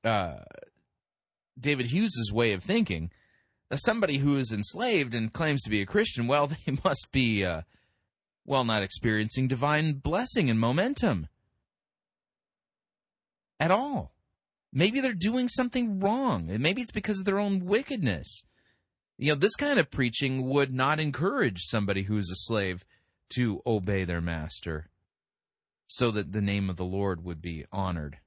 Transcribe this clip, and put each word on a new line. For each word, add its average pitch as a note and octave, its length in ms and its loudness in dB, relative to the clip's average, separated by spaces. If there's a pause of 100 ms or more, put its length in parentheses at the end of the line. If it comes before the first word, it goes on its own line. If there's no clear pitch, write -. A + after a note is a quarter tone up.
uh, F#2+ 340 0 (1200)
David C3 280 0
Hughes's A#2+ 440 0
way A2+ 220 4
of F#2 100 -4
thinking, A2 480 0 (580)
uh, C3 60 -2
somebody G3 420 2
who C#3 200 2
is A#2+ 140 0
enslaved C#3+ 640 0
and A2 200 -2
claims D3+ 300 0
to A2 60 -6
be G#2 120 2
a F#2+ 40 -2
Christian, B2 420 0
well, C#3+ 200 4
<laughs> D#3 180 -8
they C#3 180 -2
must - 280 0
be, A2+ 320 2
uh, E2 180 -2 (840)
well, C3 180 0
not A2 200 0
experiencing A2 640 0
divine D3 480 2
blessing F3 540 0
and A2+ 100 4
momentum C3+ 680 0 (2250)
at E3 120 2
all. B3 420 0 (580)
Maybe G#3+ 300 2
they're B3+ 120 0
doing A3+ 360 0
something A#3+ 500 0
wrong, G3 500 0
and G#2+ 120 -2
maybe G3 200 2
it's A#3 100 -8
because G3+ 280 -4
of F#3 60 -6
their G3 140 2
own G3 260 0
wickedness. F#3+ 800 -2 (720)
You D3 160 2
know, - 20 4
this F3 200 4
kind C#4+ 240 2
of D#3+ 120 0
preaching C3 560 0
would C3+ 240 2
not C3+ 280 2
encourage D3 640 0
somebody G2+ 400 0
who G#2+ 140 0
is F#2+ 120 -2
a F#2 180 -2
slave G2 380 -2 (480)
to A#2+ 320 0
obey G2+ 400 0
their E2+ 160 -2
master D#2+ 680 -6 (1000)
so A#2+ 240 2
that G#2 200 -2
the G#2+ 100 -2
name G2 280 0
of F2+ 80 -6
the F#2 80 -4
Lord F#2 400 -2
would E2+ 160 -8
be E2 300 -10
honored. E2+ 560 -4